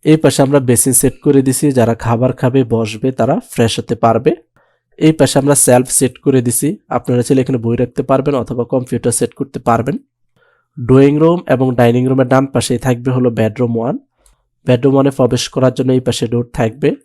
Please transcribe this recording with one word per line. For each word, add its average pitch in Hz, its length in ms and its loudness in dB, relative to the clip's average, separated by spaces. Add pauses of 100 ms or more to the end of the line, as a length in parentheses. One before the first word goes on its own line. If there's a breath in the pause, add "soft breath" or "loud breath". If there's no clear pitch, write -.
এই 156 180 4
পাশে 143 240 2
আমরা 143 120 2 (100)
বেসিন 123 320 2
সেট 131 240 0
করে 139 220 4
দিছি, 135 200 -2 (120)
যারা 113 160 2 (100)
খাবার 120 360 0
খাবে, 127 200 0 (140)
বসবে, 110 340 -4 (100)
তারা 131 160 0 (160)
ফ্রেশ 113 280 0
হতে - 160 -6 (100)
পারবে। 117 260 2 (680)
এই 156 200 4
পাশে 135 240 2
আমরা 143 120 2 (120)
সেলফ 127 220 4 (100)
সেট 127 160 -2 (100)
করে 131 220 2
দিছি, 120 220 -4 (280)
আপনারা 123 300 -2
চাইলে 135 160 2
এখানে 127 220 -4
বই 117 180 -2
রাখতে 123 280 -6
পারবেন 139 320 0
অথবা 120 300 -6
কম্পিউটার 127 460 -4
সেট - 200 -4
করতে - 200 -8 (100)
পারবেন। 117 280 -2 (800)
ড্রয়িং 131 460 4
রুম 170 160 4 (160)
এবং 127 120 0 (120)
ডাইনিং 123 280 2
রুমের 131 260 0
ডান 135 120 2 (100)
পাশেই 123 320 -2
থাকবে 123 300 -2
হলো 123 120 0 (100)
বেডরুম 117 400 -2
ওয়ান। 131 180 -4 (680)
বেডরুম 131 280 2
ওয়ানে 139 240 2
প্রবেশ 123 240 0 (120)
করার 127 200 2
জন্য 131 240 -2
এই 127 80 -2
পাশে 120 260 -4
ডোর 120 140 -2 (120)
থাকবে। 127 300 -2 (160)